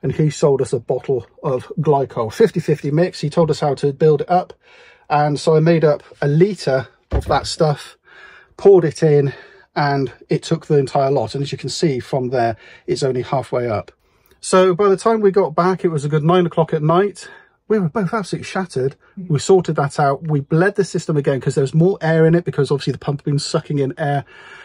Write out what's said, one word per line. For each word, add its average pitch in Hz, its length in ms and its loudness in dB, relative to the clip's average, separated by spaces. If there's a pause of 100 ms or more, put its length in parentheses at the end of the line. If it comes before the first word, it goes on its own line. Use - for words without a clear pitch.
and 151 100 -2
he 156 180 0
sold 139 320 2
us - 100 -2
a 123 80 -2
bottle 127 460 -4 (160)
of 127 280 -4 (100)
glycol, 139 520 -2
fifty 196 280 2
fifty 147 300 -2
mix. 165 300 0
He 151 80 -4
told 160 220 2
us 143 100 -4
how 151 160 0
to 143 160 -2
build 151 300 2
it - 80 -8
up, - 220 0 (580)
and 147 280 0
so 160 180 2
I 151 40 4
made 165 240 4
up 147 180 2 (180)
a 143 80 -2
litre 151 600 0 (240)
of 139 140 -2
that 143 200 -2
stuff, - 500 -2 (600)
poured 190 280 6
it - 180 -4
in, 147 300 4 (440)
and 139 360 -2 (160)
it 160 140 -2
took 165 240 -4
the 151 120 2
entire 135 320 0
lot. 120 240 -2
And 139 80 -6
as 135 100 -6
you 139 60 -8
can 135 100 -8
see 135 320 0
from 127 300 -4
there, 117 260 0 (300)
it's 120 180 -2
only 127 180 -2
halfway 123 460 -4
up. 104 240 -6 (480)
So 185 340 2
by 202 140 2
the 190 80 4
time 226 240 0
we 202 100 4
got 175 240 0
back, 180 300 0
it 180 40 0
was 151 160 -4
a 151 40 -6
good 147 160 -2
nine 175 220 4
o'clock 160 280 -2
at 151 80 -4
night. 175 460 0 (400)
We 220 100 2
were 180 100 0
both 190 240 -4
absolutely 202 320 -6
shattered. 139 520 -6 (320)
We 151 100 0
sorted 175 380 2
that 143 220 -2
out. 143 300 0
We 151 120 0
bled 175 340 0
the 190 100 0
system 170 320 -4
again 139 240 0
'cause 139 140 -4
there 151 80 0
was 135 100 -2
more 170 300 2
air 160 240 4
in 160 80 4
it 175 100 0
because 147 260 -2
obviously 139 220 -2
the 123 60 -8
pump 143 220 -6
had - 40 -20
been 143 140 -2
sucking 156 400 -4
in 135 180 -2
air. 143 300 -4 (380)